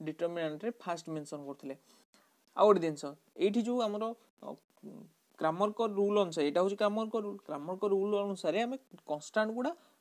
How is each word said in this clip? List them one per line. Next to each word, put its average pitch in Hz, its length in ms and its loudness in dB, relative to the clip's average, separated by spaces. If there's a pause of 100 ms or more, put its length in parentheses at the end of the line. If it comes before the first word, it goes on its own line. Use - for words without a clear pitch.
ଡିଟରମିନାଣ୍ଟରେ 160 680 -4 (100)
ଫାଷ୍ଟ 170 300 -6
ମେନସନ୍ 151 360 -8
କରୁଥିଲେ। 139 300 -10 (840)
ଆଉ 196 80 8
ଗୋଟେ 202 140 10
ଜିନିଷ, 156 260 -2 (320)
ଏଇଠି 202 240 2
ଯୋଉ 240 200 0
ଆମର, 208 220 -2 (400)
ଅ, - 60 -10 (880)
କ୍ରାମରଙ୍କ 185 480 0
ରୁଲ୍ 202 320 2
ଅନୁସାରେ, 165 280 2
ଏଇଟା 147 140 2
ହଉଛି 196 140 0
କ୍ରାମରଙ୍କ 214 420 0
ରୁଲ୍, 202 220 -6
କ୍ରାମରଙ୍କ 160 460 -6
ରୁଲ୍ 202 300 2
ଅନୁସାରେ 202 460 0
ଆମେ 240 160 -4 (300)
କନଷ୍ଟାଣ୍ଟ 214 440 -2
ଗୁଡ଼ା 247 200 -2 (300)